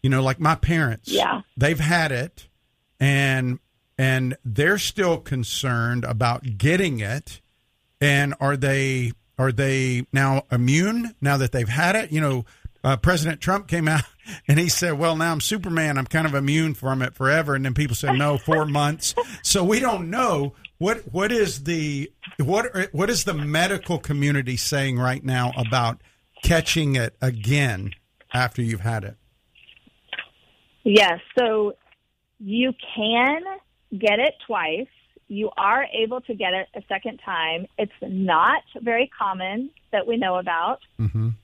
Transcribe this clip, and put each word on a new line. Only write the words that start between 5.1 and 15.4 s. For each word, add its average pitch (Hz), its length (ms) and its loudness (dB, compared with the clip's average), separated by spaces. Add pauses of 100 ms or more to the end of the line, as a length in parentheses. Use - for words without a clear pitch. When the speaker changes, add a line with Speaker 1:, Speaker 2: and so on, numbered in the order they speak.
Speaker 1:
concerned 120 880 -2
about 120 520 -2
getting 151 440 2
it. 117 400 -8 (580)
And 143 400 4
are 139 180 0
they, 135 540 0 (260)
are 131 140 2
they 131 600 0
now 135 400 2
immune 175 720 2
now 139 160 2
that 131 140 0
they've 117 180 0
had 170 260 2
it? 190 160 -4
You 151 100 0
know, 135 240 0 (380)
uh, 131 140 2
President 160 440 0
Trump 196 260 0
came 170 200 0
out 156 140 4 (240)
<laughs> - 220 -12
and 143 100 6
he 170 120 2
said, 170 280 0
"Well, 165 180 2
now 165 180 0
I'm 151 80 -2